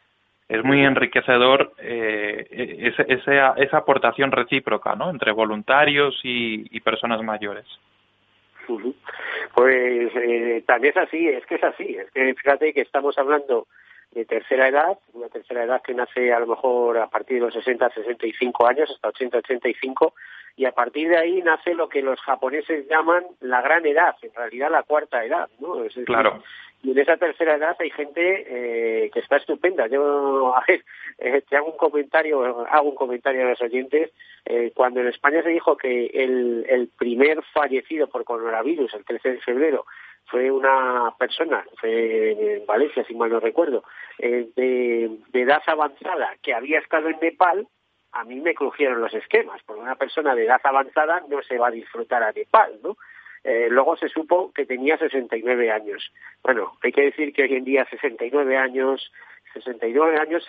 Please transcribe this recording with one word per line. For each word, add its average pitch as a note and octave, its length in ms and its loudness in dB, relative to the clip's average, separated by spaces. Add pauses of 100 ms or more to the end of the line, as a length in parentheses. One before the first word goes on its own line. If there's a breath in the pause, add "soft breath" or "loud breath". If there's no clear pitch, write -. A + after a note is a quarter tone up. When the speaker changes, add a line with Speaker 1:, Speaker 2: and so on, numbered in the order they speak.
(500 soft breath)
Speaker 1:
Es A2 140 -2
muy C#3 200 4
enriquecedor, B2+ 920 4
eh, G#2+ 720 -4
e-, - 380 -4
ese, C#3 200 0
ese, C3+ 320 2 (180)
esa C#3 200 2
aportación C3+ 540 2
recíproca, A#2+ 640 -2
¿no? D3 160 -4
Entre A2+ 200 0
voluntarios C3+ 920 2
y, A2+ 520 -4
y A2+ 40 -8
personas A2+ 420 -2
mayores. G#2+ 460 -8 (1000)
Speaker 2:
Ujú. A#2+ 280 -6 (580 loud breath)
Pues, B2 640 2
eh, A#2 500 -2
tan A#2+ 180 0
es D3 140 2
así, E3 300 -2
es C3+ 180 -2
que - 80 -10
es E3 100 -4
así. D3+ 340 -4
Es F#2+ 120 -14
que C3 240 0
fíjate C#3 400 0
que C#3 80 -2
estamos C#3 380 -2
hablando C#3 480 0 (440 soft breath)
de A2+ 120 -6
tercera C3 460 0
edad, D#3 280 2 (160)
una A#2+ 140 -12
tercera A#2 380 -8
edad B2 160 -2
que B2+ 120 -8
nace B2 380 -2
a A#2 80 2
lo A#2 80 -2
mejor A#2+ 500 0
a A2 100 0
partir A2 280 -4
de A#2+ 120 0
los A2+ 60 -4
sesenta, A#2+ 360 0
sesenta A#2 360 -8
y A2+ 60 -2
cinco A#2+ 340 -2
años, C3+ 240 0
hasta B2 200 -8
ochenta, B2 300 -4
ochenta B2 280 -6
y A#2 60 -2
cinco, C3+ 400 -2 (420 loud breath)
y C3 80 -4
a B2+ 80 0
partir D3 380 -2
de E3+ 80 4
ahí F3 240 0
nace E3 320 0
lo E3 160 -2
que C#3+ 120 -2
los C3 200 -2
japoneses C#3 640 -4
llaman E3 380 2 (160)
la B2+ 200 0
gran D#3+ 240 2
edad, D#3 360 4
en - 120 -16
realidad A#2+ 380 -6
la D3+ 120 2
cuarta C#3+ 420 -2
edad, D#3 240 -4 (100)
¿no? D#3+ 200 -8
Es A2+ 100 -6
decir, B2 160 -12
Speaker 1:
Claro. A2 360 2 (400 loud breath)
Speaker 2:
y C3 100 -2
en C3 80 2
esa D#3 180 4
tercera D#3+ 380 2
edad D#3 220 0
hay E3 120 -4
gente, E3+ 580 -2
eh, A#2 640 -2
que - 80 -4
está - 160 0
estupenda. C#3+ 520 0
Yo, C#3 680 2
a B2+ 100 2
ver, F3+ 200 2 (320 loud breath)
eh, C3 320 0
te C#3 80 2
hago D3+ 140 -2
un D#3 60 -12
comentario, C#3+ 880 0
hago D3 240 2
un C#3 40 -6
comentario B2+ 500 -2
a B2 40 2
los B2 120 -2
oyentes. C3 500 -2 (340 soft breath)
Eh, A#2 280 0
cuando B2 280 2
en B2 60 0
España C#3+ 360 2
se E3 60 0
dijo E3 260 2
que B2 300 -2
el, B2 640 0
el B2+ 180 2
primer C3+ 560 0 (100)
fallecido C#3+ 540 0
por A#2 160 -6
coronavirus, A#2 720 -2
el G#2 100 -12
trece B2+ 280 -4
de B2 100 -6
febrero, C3 440 0 (420 loud breath)
fue B2+ 220 0
una C3 720 2
persona, C3 440 -2 (160)
fue A2 800 0
en G#2 80 -12
Valencia, A#2+ 420 0
si A#2+ 60 -12
mal A2+ 160 -2
no A2+ 100 0
recuerdo, A#2 440 0 (340 loud breath)
eh, A#2+ 380 -2
de, B2 560 0 (200)
de B2+ 100 2
edad C#3+ 260 4
avanzada D3+ 760 -2
que C#3+ 120 -6
había C#3 260 -2
estado D#3+ 300 -2
en D#3+ 120 -4
Nepal, F3 460 2 (440)
a A#2 120 -8
mí B2 180 -12
me E3 140 0
crujieron B2+ 460 -2
los A2 120 -4
esquemas, - 520 -2
porque G#2+ 180 -14
una - 120 -8
persona C#3+ 380 -2
de A#2 120 2
edad B2+ 180 4
avanzada D3+ 640 0
no C#3+ 140 -4
se B2 160 -4
va A#2+ 80 2
a A#2+ 40 0
disfrutar A#2 520 -4
a G#2+ 80 0
Nepal, - 400 2 (120)
¿no? F#3 140 -6 (460 loud breath)
Eh, A#2 260 0
luego C3+ 280 6
se D#3 120 -4
supo E3+ 420 -2
que C#3+ 140 -4
tenía C3 320 -2
sesenta C3 400 -4
y A2 60 -8
nueve A#2+ 280 0
años. G#2 400 -6 (300 loud breath)
Bueno, A2 400 0
hay B2 100 0
que C#3+ 120 2
decir C#3+ 280 -2
que C#3+ 120 0
hoy C3+ 100 0
en B2+ 100 -2
día C3 220 0
sesenta A#2 400 -6
y B2 60 -6
nueve C3+ 260 0
años, C3 540 -2 (420 loud breath)
sesenta A#2 320 -8
y A#2 80 -2
nueve D#3 260 4
años D#3+ 300 -2